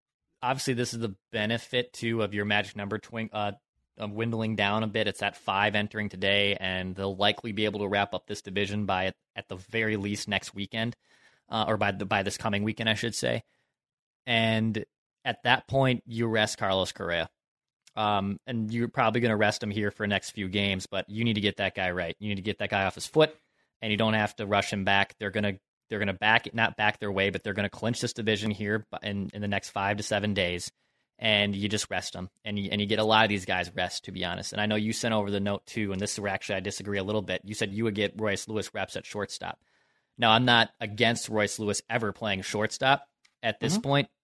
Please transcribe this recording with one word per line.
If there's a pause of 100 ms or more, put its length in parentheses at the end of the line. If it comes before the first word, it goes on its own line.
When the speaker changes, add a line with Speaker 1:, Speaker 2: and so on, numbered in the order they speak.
(420)
Speaker 1:
obviously,
this
is
the (160)
benefit,
too,
of
your
magic
number
twin-,
uh, (480)
uh,
dwindling
down
a
bit.
It's
at
five
entering
today,
and
they'll
likely
be
able
to
wrap
up
this
division
by, (240)
at
the
very
least,
next
weekend, (540)
uh,
or
by
the,
by
this
coming
weekend,
I
should
say. (800)
And (420)
at
that
point,
you
rest
Carlos
Correa. (680)
Um,
and
you're
probably
gonna
rest
him
here
for
the
next
few
games,
but
you
need
to
get
that
guy
right.
You
need
to
get
that
guy
off
his
foot, (460)
and
you
don't
have
to
rush
him
back.
They're
gonna, (300)
they're
gonna
back,
not
back
their
way,
but
they're
gonna
clinch
this
division
here
bu-,
in,
in
the
next
five
to
seven
days, (480)
and
you
just
rest
them, (160)
and
you,
and
you
get
a
lot
of
these
guys
rest,
to
be
honest.
And
I
know
you
sent
over
the
note,
too,
and
this
is
where
actually
I
disagree
a
little
bit.
You
said
you
would
get
Royce
Lewis
reps
at
shortstop. (580)
Now,
I'm
not (100)
against
Royce
Lewis
ever
playing
shortstop. (380)
At
this
Speaker 2:
Mm-hmm.
Speaker 1:
point, (160)